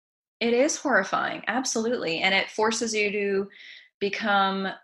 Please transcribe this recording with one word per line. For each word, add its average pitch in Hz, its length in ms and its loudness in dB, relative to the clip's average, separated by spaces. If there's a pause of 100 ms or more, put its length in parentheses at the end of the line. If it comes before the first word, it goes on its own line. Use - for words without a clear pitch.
(400)
It 233 140 0
is 262 240 2
horrifying. 185 680 0
Absolutely. 226 720 -2
And 190 160 2
it - 160 0
forces 226 420 0
you 208 180 0
to 202 380 0 (500)
become 196 680 0 (160)